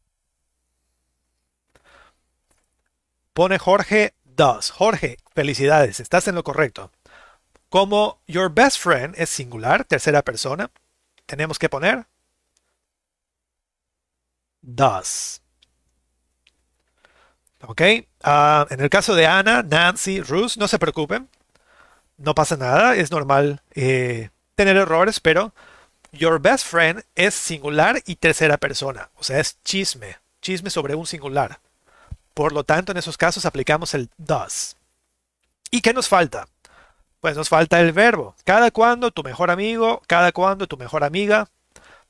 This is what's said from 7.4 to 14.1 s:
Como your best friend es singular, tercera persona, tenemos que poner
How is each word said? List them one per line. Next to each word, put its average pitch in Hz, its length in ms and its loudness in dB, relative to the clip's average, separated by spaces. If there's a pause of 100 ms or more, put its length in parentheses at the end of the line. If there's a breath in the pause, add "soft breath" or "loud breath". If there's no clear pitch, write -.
Como 202 580 0
your 175 240 -2
best 247 280 4
friend 156 380 0
es 165 120 -4
singular, 120 560 -2
tercera 143 380 0
persona, 139 480 -8 (540)
tenemos 151 320 -6
que 160 120 -2
poner 202 360 -2 (2500)